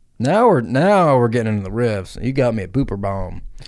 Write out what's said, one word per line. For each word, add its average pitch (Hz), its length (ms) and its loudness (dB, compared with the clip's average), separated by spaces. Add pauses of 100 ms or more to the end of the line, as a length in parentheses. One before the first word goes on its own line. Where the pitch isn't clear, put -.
(180)
Now 190 300 2
we're, 156 140 4
now 147 560 4
we're 120 100 4
getting 110 300 -2
into 101 100 -4
the 98 80 -8
riffs. 107 480 -2
You 127 80 -2
got 127 220 0
me 110 80 -4
a 87 60 -10
pooper 117 300 -4
bomb. 98 440 -6 (260)